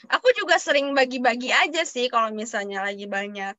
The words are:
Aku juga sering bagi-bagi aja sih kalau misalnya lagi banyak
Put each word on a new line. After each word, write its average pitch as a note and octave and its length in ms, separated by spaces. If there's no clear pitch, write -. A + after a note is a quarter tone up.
Aku B4 240
juga F4+ 240
sering C#4+ 360
bagi-bagi B3 600
aja D#4+ 320
sih B3 240
kalau A3+ 240
misalnya G3+ 480
lagi G3+ 240
banyak G3+ 540